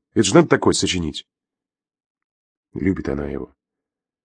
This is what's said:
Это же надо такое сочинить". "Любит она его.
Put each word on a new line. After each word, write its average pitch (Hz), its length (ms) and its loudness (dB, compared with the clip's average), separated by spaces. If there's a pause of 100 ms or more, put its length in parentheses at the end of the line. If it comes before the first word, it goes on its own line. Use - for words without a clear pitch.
(120)
Это 110 120 2
же 95 100 0
надо 156 140 6
такое 107 260 2
сочинить". 87 520 -4 (1500)
"Любит 90 340 -4
она 71 180 -6
его. 67 280 -12 (720)